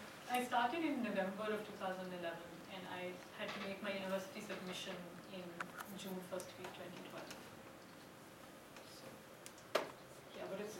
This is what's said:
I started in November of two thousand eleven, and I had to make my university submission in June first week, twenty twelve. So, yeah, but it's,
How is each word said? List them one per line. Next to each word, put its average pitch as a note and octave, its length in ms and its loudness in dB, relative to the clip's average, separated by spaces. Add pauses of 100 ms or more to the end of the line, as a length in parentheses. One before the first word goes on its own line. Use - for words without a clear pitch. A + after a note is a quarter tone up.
(320)
I B3 160 8
started B3 340 8
in C4 220 6
November G3+ 500 6
of G#3 140 4
two - 100 -4
thousand F#3 300 2 (100)
eleven, E3+ 320 0 (240)
and F#3 160 -4
I F3+ 220 0 (260)
had G3+ 140 0
to G3+ 160 -2
make G3 160 -2
my G3+ 100 4
university F#3+ 480 2
submission F#3 540 -2 (400)
in F3+ 80 -2 (560)
June F#3+ 180 -2 (140)
first F#3 160 0 (100)
week, - 140 -4
twenty F3+ 300 -6 (100)
twelve. - 180 -6 (1700)
So, - 100 -10 (1300)
yeah, F#3 140 -4
but F#3+ 140 0
it's, G#3+ 160 -4